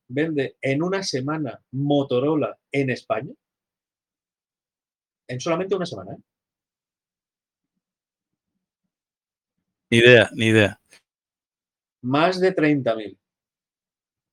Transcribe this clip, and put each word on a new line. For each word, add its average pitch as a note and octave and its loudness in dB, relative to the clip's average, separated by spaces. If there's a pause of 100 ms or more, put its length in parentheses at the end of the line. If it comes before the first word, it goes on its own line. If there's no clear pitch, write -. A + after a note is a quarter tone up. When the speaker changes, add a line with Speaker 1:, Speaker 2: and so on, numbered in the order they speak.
Speaker 1:
vende C#3+ -4
en C3+ -2
una F#3+ -4
semana C#3 -8 (120)
Motorola C#3 -2 (140)
en C#3 -2
España? A#2+ -8 (2000)
En B2+ -10
solamente F#3 -4
una F3+ -4
semana, F#2+ -14
¿eh? - -16 (3750)
Speaker 2:
Ni A#2 6
idea, A#2 8
ni A2+ -2
idea. G#2+ 2 (1200)
Speaker 1:
Más D#3+ 0
de F#3 2
treinta D3 0
mil. G2+ -14 (1160)